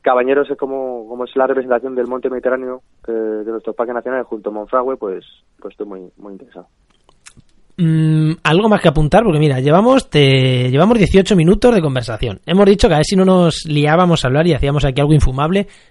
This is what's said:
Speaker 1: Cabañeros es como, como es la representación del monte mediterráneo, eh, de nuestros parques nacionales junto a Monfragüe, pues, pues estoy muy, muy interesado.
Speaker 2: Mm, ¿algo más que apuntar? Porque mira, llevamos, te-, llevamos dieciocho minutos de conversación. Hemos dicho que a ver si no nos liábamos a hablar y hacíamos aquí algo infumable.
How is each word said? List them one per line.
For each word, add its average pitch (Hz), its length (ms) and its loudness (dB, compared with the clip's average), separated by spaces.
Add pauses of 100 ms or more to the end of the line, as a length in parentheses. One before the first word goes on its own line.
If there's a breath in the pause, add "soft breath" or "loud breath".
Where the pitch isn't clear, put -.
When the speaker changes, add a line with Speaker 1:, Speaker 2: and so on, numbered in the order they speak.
Speaker 1:
Cabañeros 135 480 0
es 139 80 -8
como, 131 500 -8
como 123 180 -10
es 120 100 -10
la 131 100 2
representación 131 480 -2
del 123 140 -4
monte 127 240 -6
mediterráneo, 127 500 -6 (260)
eh, 117 40 -6
de 110 400 -6
nuestros 110 240 -10
parques 120 180 -6
nacionales 123 320 -6
junto 107 240 -10
a 104 40 -8
Monfragüe, 127 440 -6
pues, 95 260 -8 (380)
pues 98 120 -16
estoy 104 120 -12
muy, 95 320 -18
muy 101 160 -20
interesado. 92 340 -20 (1120)
Speaker 2:
Mm, 156 520 2 (120)
¿algo 180 260 2
más 208 120 2
que 185 60 2
apuntar? 156 360 2
Porque 170 160 0
mira, 143 200 0
llevamos, 202 500 2
te-, 131 640 2
llevamos 180 260 2
dieciocho 190 380 2
minutos 202 400 4
de 190 60 0
conversación. 120 640 -6
Hemos 190 200 2
dicho 202 220 4
que 170 80 2
a - 20 2
ver 151 80 2
si - 100 -2
no 190 80 4
nos 180 440 2
liábamos 156 560 2
a 139 60 0
hablar 147 180 0
y 170 60 2
hacíamos 139 300 -2
aquí 139 160 -2
algo 143 140 2
infumable. 151 540 0 (240 soft breath)